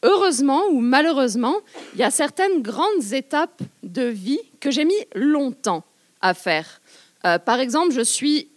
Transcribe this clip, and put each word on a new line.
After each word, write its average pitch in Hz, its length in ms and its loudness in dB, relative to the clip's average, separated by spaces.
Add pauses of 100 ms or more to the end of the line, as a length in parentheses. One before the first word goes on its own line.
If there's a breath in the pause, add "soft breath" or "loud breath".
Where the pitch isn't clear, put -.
heureusement 320 680 2
ou 269 100 2
malheureusement, 254 760 2 (360 loud breath)
il - 80 -8
y - 20 2
a 294 80 2
certaines 320 520 0
grandes 240 500 -2
étapes 294 480 -4 (220)
de 185 220 -4
vie 240 360 -4 (180)
que 285 120 -2
j'ai 302 160 0
mis 370 80 2 (200)
longtemps 254 720 0 (380 soft breath)
à 185 100 4
faire. 160 480 -4 (460 soft breath)
Euh, 175 120 4
par 233 220 0
exemple, 294 320 0
je 247 80 -2
suis 285 560 -2